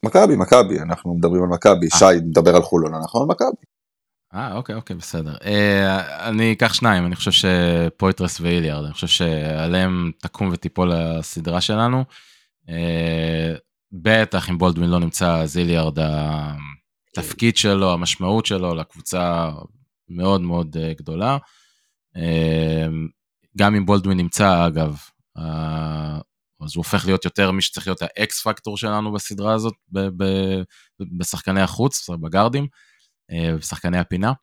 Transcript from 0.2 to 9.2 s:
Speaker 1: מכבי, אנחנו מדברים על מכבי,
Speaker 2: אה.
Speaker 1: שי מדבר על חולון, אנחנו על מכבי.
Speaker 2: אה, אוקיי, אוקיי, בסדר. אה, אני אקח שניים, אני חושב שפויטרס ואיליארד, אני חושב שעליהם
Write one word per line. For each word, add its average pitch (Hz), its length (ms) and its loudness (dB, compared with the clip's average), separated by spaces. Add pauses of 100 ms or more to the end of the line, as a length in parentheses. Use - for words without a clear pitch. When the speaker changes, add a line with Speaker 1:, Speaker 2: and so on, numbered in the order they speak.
Speaker 1:
מכבי, 107 440 6
אנחנו 85 340 -6
מדברים 85 280 2
על 90 60 0
מכבי, 87 440 6
Speaker 2:
אה. - 60 2
Speaker 1:
שי 92 260 8
מדבר 85 320 6
על 87 60 8
חולון, 80 320 0
אנחנו 80 260 -2
על 143 60 0
מכבי. 233 380 -2 (720)
Speaker 2:
אה, 104 220 -8
אוקיי, 113 180 -8
אוקיי, 107 220 -10
בסדר. 80 380 -8 (100)
אה, 98 840 2
אני 113 240 2
אקח 110 220 2
שניים, 98 320 2
אני 90 100 -4
חושב - 140 -4
שפויטרס 87 1080 0
ואיליארד, 82 440 -2
אני 76 80 -10
חושב 87 140 -8
שעליהם 85 1040 0 (120)